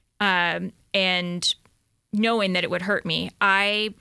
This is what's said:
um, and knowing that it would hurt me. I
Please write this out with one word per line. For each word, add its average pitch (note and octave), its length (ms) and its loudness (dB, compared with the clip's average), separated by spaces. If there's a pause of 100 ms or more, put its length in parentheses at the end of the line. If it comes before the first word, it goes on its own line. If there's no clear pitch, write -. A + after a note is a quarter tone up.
(200)
um, F3 520 0 (240)
and F3+ 580 0 (580)
knowing G#3+ 420 2
that F3+ 100 0
it - 80 -4
would F3 120 -2
hurt G3 220 -2
me. E3 240 -2 (100)
I G3+ 600 2